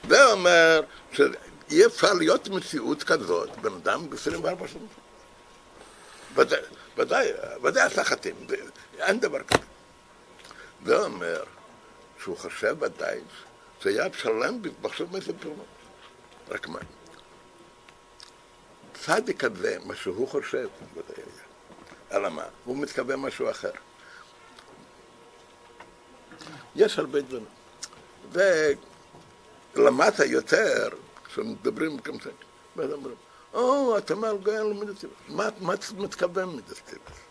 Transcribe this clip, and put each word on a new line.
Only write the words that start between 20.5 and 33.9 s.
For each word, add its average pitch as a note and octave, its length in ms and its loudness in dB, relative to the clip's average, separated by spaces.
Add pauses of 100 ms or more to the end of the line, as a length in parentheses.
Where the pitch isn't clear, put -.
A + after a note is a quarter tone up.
ודאי - 240 -14
היה. - 280 -18 (720)
אלא G2+ 120 0
מה? D#2+ 140 -8 (220)
הוא B2+ 120 -4
מתכוון C3+ 420 -4
משהו C3 300 -4
אחר. - 220 -6 (3000)
יש G3+ 240 4
הרבה C#3+ 220 -2
דברים. B2+ 240 -10 (2250)
ולמטה C#3 500 6
יותר, B2+ 640 2 (360)
כשמדברים A#2+ 720 -4
גם - 220 -12
זה, B2+ 120 -14 (440)
ואז D3 160 -6
אומרים, C3 240 -12 (380)
"או, B3+ 440 2